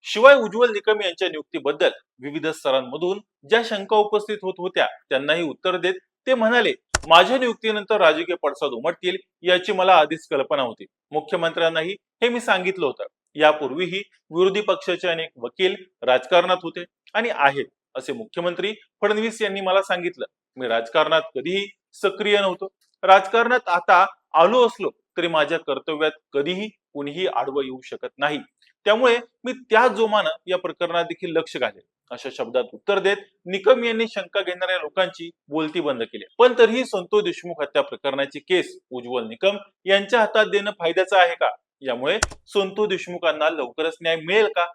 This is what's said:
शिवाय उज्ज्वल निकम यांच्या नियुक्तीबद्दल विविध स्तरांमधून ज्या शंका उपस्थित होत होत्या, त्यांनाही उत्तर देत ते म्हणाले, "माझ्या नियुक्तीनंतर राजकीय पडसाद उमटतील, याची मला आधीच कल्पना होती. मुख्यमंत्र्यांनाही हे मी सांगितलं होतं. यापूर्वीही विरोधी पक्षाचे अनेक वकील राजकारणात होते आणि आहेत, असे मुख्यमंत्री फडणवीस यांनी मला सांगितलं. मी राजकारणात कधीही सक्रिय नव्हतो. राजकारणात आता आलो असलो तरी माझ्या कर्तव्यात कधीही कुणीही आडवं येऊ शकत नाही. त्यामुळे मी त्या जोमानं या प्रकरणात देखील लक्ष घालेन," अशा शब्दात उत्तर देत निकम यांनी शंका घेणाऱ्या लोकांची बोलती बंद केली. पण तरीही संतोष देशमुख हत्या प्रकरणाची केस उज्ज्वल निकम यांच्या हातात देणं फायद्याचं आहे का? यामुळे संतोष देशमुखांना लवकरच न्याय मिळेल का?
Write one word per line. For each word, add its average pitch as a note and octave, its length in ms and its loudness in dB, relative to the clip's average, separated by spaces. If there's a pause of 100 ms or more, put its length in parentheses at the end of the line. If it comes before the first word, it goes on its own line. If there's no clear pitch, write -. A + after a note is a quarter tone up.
शिवाय B3+ 320 8
उज्ज्वल A3+ 380 0
निकम G#3 280 0
यांच्या F#3 280 -4
नियुक्तीबद्दल D3+ 600 -2 (320)
विविध D3 240 -8
स्तरांमधून D#3 760 -4 (280)
ज्या A3+ 160 4
शंका G#3+ 320 -2
उपस्थित G#3 460 0
होत F#3+ 160 -6
होत्या, F3+ 280 -2 (220)
त्यांनाही D3 340 -2
उत्तर F3+ 340 -4
देत F3+ 180 -2 (320)
ते C4 80 2
म्हणाले, A3 380 2 (360)
"माझ्या F#3 300 6
नियुक्तीनंतर G#3+ 640 -2
राजकीय E3 420 2
पडसाद C#3+ 280 -4
उमटतील, E3+ 460 -4 (260)
याची F3+ 300 2
मला F#3 220 6
आधीच D#3 360 4
कल्पना C#3 320 -2
होती. A2 220 -8 (260)
मुख्यमंत्र्यांनाही E3 840 -2 (300)
हे A#3 60 2
मी A#3+ 120 -2
सांगितलं F#3+ 460 -2
होतं. - 180 -6 (300)
यापूर्वीही D3+ 680 2 (280)
विरोधी F#3 300 2
पक्षाचे F3+ 480 -2
अनेक E3 280 -4
वकील F#3 380 -2 (280)
राजकारणात F3 600 2
होते E3+ 220 -12 (300)
आणि A3+ 200 -2
आहेत, C#3 300 2 (300)
असे C3 180 -10
मुख्यमंत्री F3 600 -6 (260)
फडणवीस G#3+ 420 -2
यांनी G3 180 -4
मला F#3+ 220 2
सांगितलं. F3 440 -6 (300)
मी B2+ 120 -6
राजकारणात D3+ 540 0 (120)
कधीही F3+ 320 -4 (260)
सक्रिय G#3 480 0
नव्हतो. F#3+ 280 -4 (340)
राजकारणात A#3 680 4
आता F3+ 380 4 (280)
आलो A#3 320 6
असलो F#3 240 -4 (260)
तरी F3 100 -2
माझ्या D#3+ 320 0
कर्तव्यात D3+ 540 -4 (200)
कधीही F3+ 360 -4
कुणीही D3 580 -10
आडवं C#3 380 -4
येऊ C3 200 -12
शकत - 340 -14
नाही. C#3+ 200 -2 (460)
त्यामुळे A#3 340 4 (260)
मी B3 80 -6
त्या A3+ 360 2
जोमानं G#3 420 0 (160)
या F3+ 120 -2
प्रकरणात E3+ 460 -4
देखील E3+ 320 -8
लक्ष D#3+ 200 -4
घालेन," A2+ 260 -4 (280)
अशा B2 220 -12
शब्दात B2 400 -4
उत्तर - 260 -2
देत G3 180 0 (300)
निकम G3 380 2
यांनी A3+ 240 -2
शंका G3+ 320 -6
घेणाऱ्या F#3 360 -4
लोकांची E3+ 540 -4 (180)
बोलती D#3 320 -4
बंद C#3 220 -4
केली. A2 220 -10 (140)
पण B3 200 6
तरीही A#3 260 4
संतोष G#3 380 0
देशमुख E3+ 400 -6
हत्या C#3+ 200 0
प्रकरणाची C#3 560 -6
केस - 400 -2 (120)
उज्ज्वल A#2+ 360 -8
निकम F#3 300 -2 (280)
यांच्या G3 360 2
हातात G#3+ 260 2
देणं G3+ 240 -2
फायद्याचं F#3 480 0
आहे F3 160 6
का? C3+ 160 0 (300)
यामुळे C3+ 380 -4 (280)
संतोष G3 420 -2
देशमुखांना E3 600 -2
लवकरच D#3 520 -6
न्याय E3 140 -2
मिळेल F3 300 0
का? E3+ 280 -2